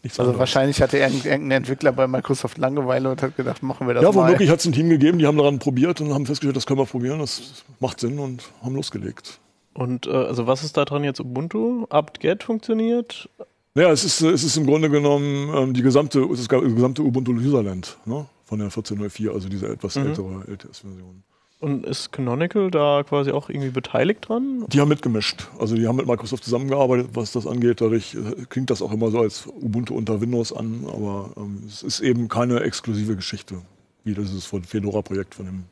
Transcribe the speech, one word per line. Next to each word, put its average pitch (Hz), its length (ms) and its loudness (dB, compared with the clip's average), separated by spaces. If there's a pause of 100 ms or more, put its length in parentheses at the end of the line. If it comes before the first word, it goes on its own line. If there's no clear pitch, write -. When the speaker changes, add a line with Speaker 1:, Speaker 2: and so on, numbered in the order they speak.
Speaker 1:
nichts - 180 -10
Speaker 2:
Also 123 120 4
Speaker 1:
anderes. 120 80 0
Speaker 2:
wahrscheinlich 135 420 2
hatte 143 160 4
irgend-, 135 280 2
irgendein 139 320 0
Entwickler 131 340 2
bei 131 160 2
Microsoft 127 500 -2
Langeweile 131 540 0
und 127 100 -4
hat 131 160 -4
gedacht, 127 240 -4
machen 135 240 -4
wir 120 80 0
das 120 100 4
Speaker 1:
Ja, 190 80 8
Speaker 2:
mal. 190 140 6
Speaker 1:
womöglich 175 240 6
hat's 165 160 4
ein 170 60 2
Team 156 180 4
gegeben, 160 300 6
die 151 80 6
haben 151 100 4
daran 143 220 4
probiert 143 420 0
und 147 140 -2
haben 143 100 -2
festgestellt, 139 320 -2
das 120 80 -4
können 135 140 0
wir 127 80 4
probieren, 131 320 -4
das - 440 -10 (160)
macht 127 200 -4
Sinn 123 180 -2
und 131 240 -8 (220)
haben 127 120 -6
losgelegt. - 640 -10 (360)
Speaker 3:
Und, 123 320 -6
äh, - 20 -8
also 123 380 0
was 135 160 2
ist 151 140 -4
da 143 80 4
dran 143 180 -4
jetzt 139 160 -4
Ubuntu? 208 720 -4
apt-get 156 520 0
funktioniert? 226 840 -4 (460)
Speaker 1:
Ja, 165 160 8
es 143 120 4
ist, 165 200 0
äh, 160 80 6
es 147 120 2
ist 151 140 0
im 151 80 2
Grunde 151 240 4
genommen, 143 680 2
ähm, 131 200 2
die 123 80 2
gesamte, 135 380 4
es 127 180 0
ist 117 120 -2
das 131 120 6
gesamte 127 400 2
Ubuntu 127 300 0
Userland, 113 720 0
ne? 135 200 -6 (200)
Von 110 120 -6
der 101 140 -4
vierzehn 104 260 -6
null 101 140 -6
vier, 107 220 -4
also 95 140 -6
diese 98 200 -6
etwas 104 280 -6
Speaker 3:
Mhm. 139 120 0
Speaker 1:
ältere 95 400 -6
L-T-S-Version. 92 720 -18 (380)
Speaker 3:
Und 143 280 -4
ist - 240 -8
Canonical 160 580 -2
da 147 380 2
quasi 139 240 0
auch 143 180 -4
irgendwie 139 220 -4
beteiligt 131 580 -2
dran? 247 380 -4
Speaker 1:
Die 143 120 4
haben 147 100 6
mitgemischt. 123 580 -2 (100)
Also 113 180 -2
die 113 120 2
haben 120 80 2
mit 131 100 0
Microsoft 117 380 -2
zusammengearbeitet, 127 720 2
was 113 180 -4
das 117 160 -4
angeht. 117 340 2
Dadurch, 113 320 0
äh, 120 340 -8
klingt 131 220 -4
das 104 140 0
auch 87 100 -4
immer 110 160 0
so 113 120 2
als - 260 -2
Ubuntu 117 480 -4
unter 110 260 -2
Windows 117 320 -2
an, 113 340 -8
aber, 101 480 -8
ähm, 101 320 -12
es 104 140 -18
ist - 200 -6
eben 120 260 0
keine 120 320 0
exklusive 107 560 -4
Geschichte, 95 400 -10 (480)
wie 107 100 -4
dieses 95 320 -6
von 95 180 -8
Fedora-Projekt 98 720 -4
von 101 140 -14
dem 92 240 -10